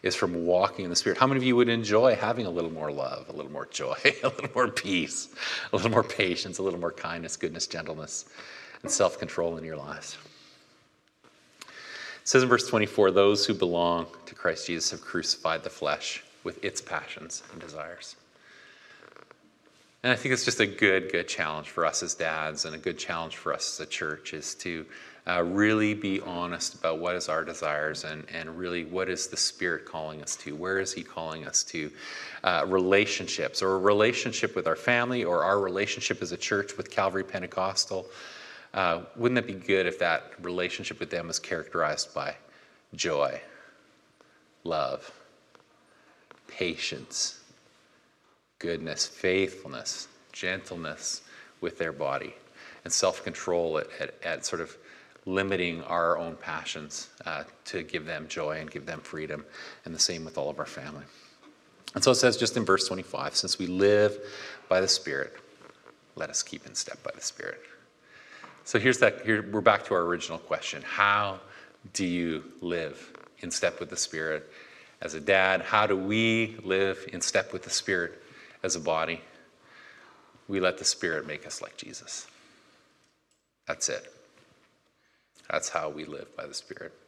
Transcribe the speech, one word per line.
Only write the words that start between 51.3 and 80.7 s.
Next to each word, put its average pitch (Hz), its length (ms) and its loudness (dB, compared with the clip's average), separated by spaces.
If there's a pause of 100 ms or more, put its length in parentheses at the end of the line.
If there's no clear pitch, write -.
with 85 180 -4
their 82 140 -2
body, 69 420 -4 (500)
and 85 80 -4
self-control 85 840 2
at, - 80 -2 (140)
at, 69 220 -6
at 82 240 -4
sort 85 140 -4
of 80 160 -8 (480)
limiting 92 600 0
our 85 340 2
own 85 180 -6
passions, 76 720 -10 (160)
uh, 76 180 -6 (220)
to 87 180 -6
give 78 220 -6
them 78 240 -8
joy 78 300 -4
and 156 120 -10
give 71 160 -10
them - 140 -8
freedom, 78 440 -8 (400)
and 82 100 -10
the 78 40 -10
same 82 260 2
with - 140 -8
all 71 100 -2
of 73 100 -6
our 73 80 -4
family. 73 380 -12 (920)
And - 100 0
so 135 60 8
it 123 60 8
says 120 200 6
just 117 200 0
in 113 80 2
verse 95 220 4
twenty-five, 95 480 -6
"Since - 240 0
we 92 80 -2
live 104 520 6 (500)
by 92 120 4
the 95 80 2
Spirit, - 460 -2 (800)
let - 160 -6
us - 120 -2
keep - 240 -10
in - 80 -18
step - 280 -6
by - 120 -8
the - 60 -16
Spirit." - 400 -8 (1040)
So - 140 0
here's 120 200 4
that, - 260 6
here, 107 260 2
we're 107 100 0
back 101 260 6
to 101 80 0
our 87 80 4
original 85 360 -2
question. - 440 -6
How 101 580 2 (520)
do 98 120 0
you 85 400 0 (160)
live 82 520 -4 (260)
in 87 120 -8
step - 300 0
with 87 100 -8
the 90 60 -8
Spirit? 78 540 -2 (500)
As 80 140 -6
a 80 60 -6
dad, 95 400 4
how 107 260 4
do 101 100 4
we 113 680 2
live 95 480 0
in 90 80 -8
step - 320 0
with 92 100 -6
the - 80 -12
Spirit 87 500 -2 (420)
as 90 140 0
a 82 40 -4
body? 80 400 0 (1300)
We 98 120 -2
let 90 180 2